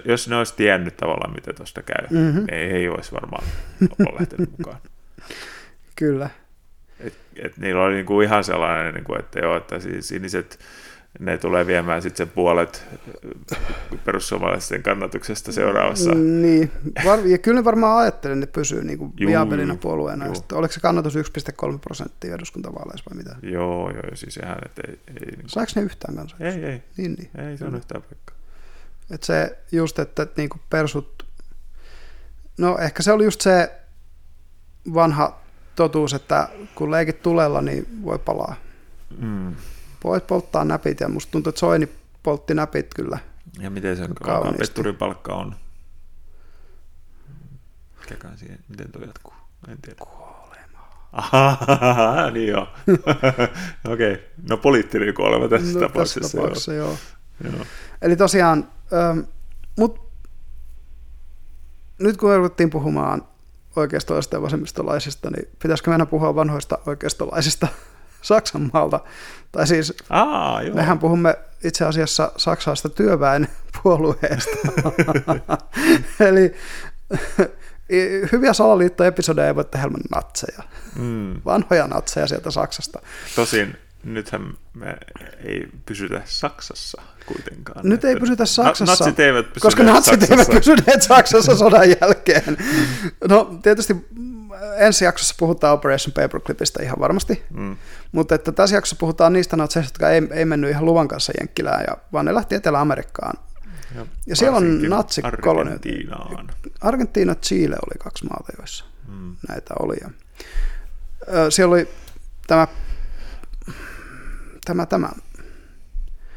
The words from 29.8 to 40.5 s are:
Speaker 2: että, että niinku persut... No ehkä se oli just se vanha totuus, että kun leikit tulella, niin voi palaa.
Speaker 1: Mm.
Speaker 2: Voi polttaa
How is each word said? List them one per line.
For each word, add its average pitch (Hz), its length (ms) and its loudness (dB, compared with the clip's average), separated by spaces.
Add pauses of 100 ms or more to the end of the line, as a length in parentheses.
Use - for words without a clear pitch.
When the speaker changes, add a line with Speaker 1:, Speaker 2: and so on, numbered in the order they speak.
Speaker 2:
että, 151 240 -4
että 151 180 -8
niinku 147 160 -6 (140)
persut... 151 560 -4 (1300)
No 175 200 0
ehkä 160 240 -4
se 208 100 6
oli 214 120 6
just 214 160 2
se 180 320 4 (1200)
vanha 151 440 2 (380)
totuus, 156 380 2
että 147 340 0 (260)
kun 151 160 -4
leikit 160 320 0
tulella, 160 400 2
niin 143 400 -6
voi 175 160 -4
palaa. - 380 -4 (600)
Speaker 1:
Mm. 98 360 -6 (500)
Speaker 2:
Voi 180 160 0
polttaa - 440 -2